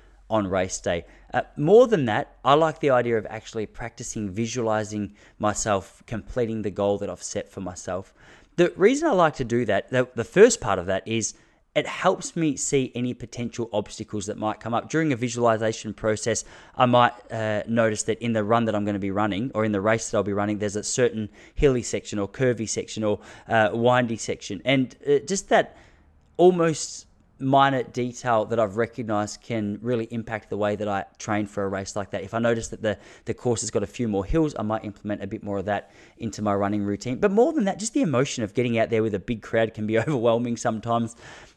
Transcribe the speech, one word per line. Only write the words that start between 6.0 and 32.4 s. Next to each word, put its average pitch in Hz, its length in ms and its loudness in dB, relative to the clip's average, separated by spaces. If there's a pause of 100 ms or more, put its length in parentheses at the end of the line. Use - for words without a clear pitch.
completing 113 540 -4
the 104 100 -4
goal 101 260 0
that 98 120 -6
I've 90 140 -12
set - 260 -8
for - 120 -12
myself. 90 520 -8 (440)
The 175 180 4
reason 269 320 4
I 277 60 2
like 170 240 4
to 131 80 -4
do 117 200 0
that, 101 240 0
the, 127 260 0
the 117 80 -2
first 214 360 6
part 98 180 0
of 87 100 -4
that 95 200 -2
is 113 260 -2 (420)
it 147 120 0
helps - 480 -2
me 156 220 0
see 131 360 0
any 123 200 -4
potential 117 600 -8
obstacles 104 520 -6
that 101 120 -6
might 104 220 -4
come 117 140 -6
up. 110 160 -4
During 156 240 0
a - 20 0
visualization 113 760 0
process, 110 500 -2 (320)
I 127 100 4
might, 120 280 6 (180)
uh, 107 360 -2
notice 113 360 0
that 110 180 -4
in 117 120 -2
the 110 100 0
run 113 220 2
that 107 100 0
I'm 104 100 0
gonna 101 140 -2
be 98 120 -2
running, 104 440 -2
or 107 100 2
in 110 60 0
the 101 100 0
race 113 280 0
that 113 80 0
I'll 104 60 2
be 101 100 -2
running, 104 240 0
there's 101 180 -4
a 104 80 -4
certain 110 460 0 (260)
hilly 127 280 4
section - 360 -6
or 98 80 -2
curvy 120 400 0
section - 360 -6
or, 104 160 0 (280)
uh, 107 260 4
windy 120 440 2
section. 98 480 -8
And, 131 300 2 (120)
uh, 143 120 4
just 185 300 -4
that 208 280 2 (600)
almost 165 680 2 (360)
minor 135 420 4
detail 120 600 -2
that 113 160 0
I've 104 160 2
recognized 107 640 -2
can 107 400 -4
really 113 300 -2
impact 113 380 -8
the 107 80 -4
way 104 180 0
that 104 140 -4
I 98 160 -2 (140)
train 107 260 -2
for 101 180 -6
a 98 60 -2
race 98 260 -6
like 101 140 -6
that. 95 120 -6
If 98 120 -10
I 113 60 -2
notice 117 300 0